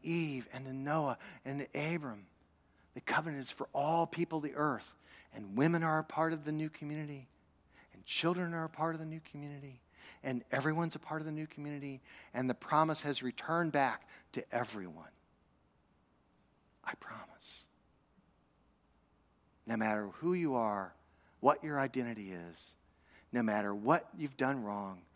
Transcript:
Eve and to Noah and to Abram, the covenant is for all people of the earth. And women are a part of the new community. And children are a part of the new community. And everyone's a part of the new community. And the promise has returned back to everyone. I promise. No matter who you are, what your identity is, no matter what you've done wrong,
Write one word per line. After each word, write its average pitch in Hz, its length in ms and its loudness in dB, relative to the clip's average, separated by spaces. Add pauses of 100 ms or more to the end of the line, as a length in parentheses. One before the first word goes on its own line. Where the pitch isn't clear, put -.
Eve 156 480 -2
and 131 140 -8
to 131 80 -6
Noah 139 440 2 (280)
and 139 160 -4
to 151 340 -2
Abram, 113 300 -6 (720)
the 123 60 -10
covenant 151 440 0
is - 60 -6
for - 200 -4
all 160 340 4
people 165 340 0
of 147 40 -4
the 151 120 -4
earth. 147 400 0 (380)
And 101 220 -8
women 165 280 6
are 156 160 4
a 151 40 2
part 160 300 0
of 151 100 -4
the 151 80 -2
new 156 180 0
community. 147 600 -8 (640)
And 95 100 -20
children 170 500 2
are 165 120 -2
a 160 40 -4
part 165 260 0
of 156 40 -4
the 160 60 -6
new 160 160 -8 (100)
community. 143 480 -12 (440)
And 127 280 0
everyone's 156 440 2
a 147 40 -8
part 156 220 -6
of 156 40 -6
the 156 60 -4
new 156 160 -4
community. 143 540 -8 (320)
And 127 160 2
the 120 60 2
promise 156 480 4
has 143 200 -2
returned 160 480 0
back 135 380 2 (240)
to 120 100 -4 (100)
everyone. 92 580 -4 (1700)
I - 120 -4
promise. - 640 -16 (2000)
No 113 100 0
matter 107 380 2
who 170 180 2
you 165 220 2
are, 104 380 0 (460)
what 135 240 6
your 147 160 -2
identity 117 520 -2
is, 85 420 -12 (580)
no 120 120 2
matter 104 300 2
what 131 440 2
you've 147 180 -6
done 135 280 0
wrong, 101 400 -6 (120)